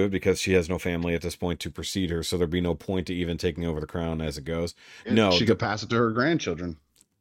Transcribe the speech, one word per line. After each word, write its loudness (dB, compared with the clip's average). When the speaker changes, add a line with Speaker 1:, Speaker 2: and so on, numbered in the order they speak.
Speaker 1:
it -2
because 0
she 2
has 4
no -2
family 0
at -2
this -6
point -4
to -8
precede -4
her, -2
so -2
there'd 2
be 0
no 2
point -4
to -6
even -2
taking -2
over -2
the -6
crown -4
as -2
it -12
goes. -4
Speaker 2:
Yeah, 0
Speaker 1:
No, 6
Speaker 2:
she 6
Speaker 1:
the 6
Speaker 2:
could 4
pass -2
it -12
to 2
her 4
grandchildren. 0